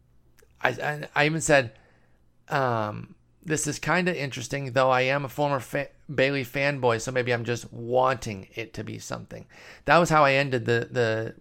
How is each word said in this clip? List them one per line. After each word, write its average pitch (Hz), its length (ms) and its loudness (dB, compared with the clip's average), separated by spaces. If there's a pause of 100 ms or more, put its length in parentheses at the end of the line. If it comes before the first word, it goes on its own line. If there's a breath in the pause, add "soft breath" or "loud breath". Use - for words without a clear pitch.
(600)
I, 127 100 2
I, 147 460 -6
I 147 100 4
even 156 160 0
said, 139 320 2 (760 soft breath)
um, 117 640 -2 (280)
"This 156 240 -4
is 143 120 -6
kinda 175 380 0
interesting, 135 540 -8
though 131 180 4
I 127 120 4
am 139 240 0
a 127 40 -10
former 143 300 -2
fa-, 139 300 -6 (240)
Bailey 135 300 2
fanboy, 127 580 0
so 131 100 -6
maybe 127 200 0
I'm 117 120 0
just 117 280 -4
wanting 117 840 -2
it 113 200 -10
to 110 80 -10
be 110 140 -10
something." - 480 -12 (400 loud breath)
That 151 140 6
was 165 100 4
how 156 140 6
I 139 100 6
ended 131 320 2
the, 117 240 2
the 113 520 0